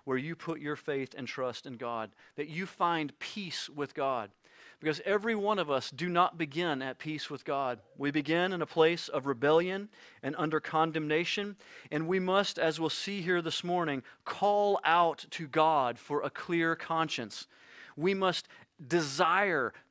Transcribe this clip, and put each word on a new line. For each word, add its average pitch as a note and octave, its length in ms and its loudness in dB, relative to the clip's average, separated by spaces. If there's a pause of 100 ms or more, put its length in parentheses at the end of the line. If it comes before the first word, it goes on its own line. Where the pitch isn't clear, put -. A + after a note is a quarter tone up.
where C3 140 0
you D#3 160 -6
put D#3+ 240 -8
your D3 160 -6
faith C#3 420 -6
and C3 120 -8
trust B2+ 380 -6
in C3 100 -12
God, A2+ 340 -6 (240)
that D3+ 140 -6
you E3 180 -6
find E3 540 -2
peace - 480 -8
with D3 260 -8
God. C3 360 -2 (500)
Because D3+ 240 -2
every G#3+ 320 2
one G3+ 240 2
of D3+ 100 -2
us C3 220 0
do D3 160 -4
not F3 280 4
begin D#3 460 -2
at C3 160 -6
peace D#3 320 -8
with C#3+ 140 -10
God. C#3 340 -2 (180)
We C#3 140 0
begin D#3+ 420 2
in F3+ 80 -2
a D3+ 60 0
place E3 400 4
of C#3 200 -4
rebellion E3 640 2 (360)
and C#3+ 120 -4
under D#3 220 0
condemnation, D#3+ 960 0 (380)
and D#3+ 160 -2
we F#3 100 2
must, F#3+ 400 2
as D#3+ 220 0
we'll D#3+ 100 0
see G3 320 -6
here F3 180 2
this D#3+ 220 -4
morning, E3+ 400 -2 (220)
call G3+ 600 2
out E3 460 4
to E3 160 -8
God C#3+ 540 4
for D3 220 -2
a C#3+ 80 -4
clear E3 440 0
conscience. D#3+ 720 -4 (500)
We F3+ 180 2
must F#3+ 340 0 (360)
desire E3 880 2 (180)